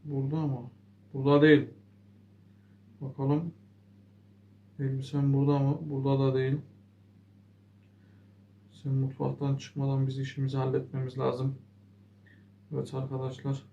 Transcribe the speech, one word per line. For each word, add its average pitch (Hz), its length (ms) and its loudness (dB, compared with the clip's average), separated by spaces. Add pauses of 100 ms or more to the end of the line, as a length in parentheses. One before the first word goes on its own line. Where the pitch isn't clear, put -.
Burada 143 320 -4 (100)
mı? 123 240 -4 (420)
Burada 143 300 4
değil. 147 260 8 (1300)
Bakalım. 139 540 -2 (1200)
Elbisem 139 540 0
burada 139 260 4
mı? 139 200 2 (120)
Burada 135 280 0
da 135 160 2
değil. 131 240 0 (2000)
Sen - 220 -8
mutfaktan 135 640 -2
çıkmadan 135 500 -2
biz 131 120 -4
işimizi 135 380 -4
halletmemiz 131 640 -4
lazım. 131 400 -2 (1120)
Evet - 220 -6
arkadaşlar. 131 680 -6 (100)